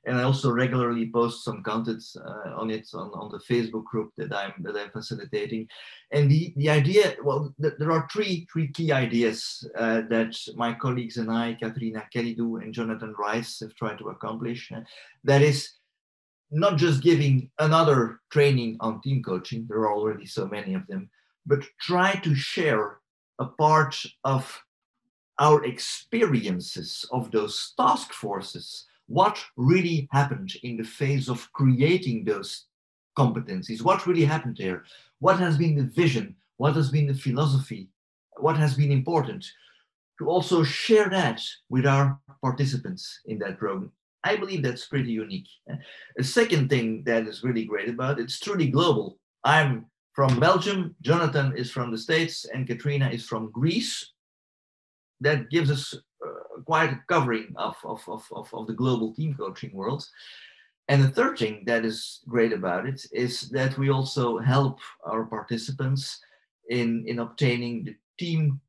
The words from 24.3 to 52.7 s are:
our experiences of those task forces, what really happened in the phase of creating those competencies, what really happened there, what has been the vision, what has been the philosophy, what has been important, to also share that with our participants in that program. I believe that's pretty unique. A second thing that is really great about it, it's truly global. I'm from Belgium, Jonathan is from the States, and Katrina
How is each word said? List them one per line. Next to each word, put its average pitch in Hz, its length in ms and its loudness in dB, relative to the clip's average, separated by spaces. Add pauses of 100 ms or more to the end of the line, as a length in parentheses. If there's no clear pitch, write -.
our 151 240 8
experiences 113 1500 -2
of 127 220 -4
those - 460 -2
task 254 340 2
forces, - 720 -10 (220)
what 190 360 2 (140)
really 160 560 4
happened 120 400 0 (100)
in 120 140 -8
the 110 80 -8
phase 135 440 -2
of 117 240 -6
creating 131 680 4
those 98 440 -4 (520)
competencies, 113 640 -2
what 185 240 2
really 165 200 4
happened 143 340 -2
there, 92 240 -4 (360)
what 180 180 4
has 170 180 2
been 156 180 4
the 139 100 2
vision, 131 520 0 (220)
what 135 180 2
has 139 140 2
been 147 160 2
the 135 80 0
philosophy, 131 760 0 (480)
what 151 200 2
has 151 180 4
been 143 180 4
important, 131 520 0 (720)
to 143 100 -2
also 175 340 4
share 208 460 4
that 175 320 0 (300)
with 131 160 2
our 139 340 4 (220)
participants 127 840 -4
in 107 140 -8
that 98 200 -8
program. 95 320 -6 (320)
I 214 140 0
believe 190 260 -4
that's 123 240 -4
pretty 127 240 -2
unique. 104 380 -6 (680)
A 131 40 -2
second 156 460 2
thing 113 360 0
that 113 220 2
is 107 160 -12
really 113 220 0
great 107 240 -4
about 127 320 -2
it, 113 40 -2
it's - 140 -8
truly 180 300 0
global. 131 500 2 (240)
I'm 135 440 4 (260)
from 127 260 4
Belgium, 180 600 2
Jonathan 147 560 2
is 120 140 -6
from 120 200 -4
the 113 80 -4
States, 165 460 -2
and 127 220 -6
Katrina 135 420 0